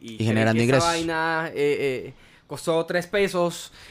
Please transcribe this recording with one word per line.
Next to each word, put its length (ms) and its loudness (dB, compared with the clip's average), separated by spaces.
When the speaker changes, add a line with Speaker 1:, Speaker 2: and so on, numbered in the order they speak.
Speaker 1:
y 100 -14
Speaker 2:
Y 40 -10
Speaker 1:
creen 120 2
Speaker 2:
generando 300 4
Speaker 1:
que 60 4
esa 100 4
Speaker 2:
ingresos. 120 4
Speaker 1:
vaina, 640 -2
eh, 40 -10
eh, 340 -4
costó 400 -2
tres 220 -2
pesos, 640 -2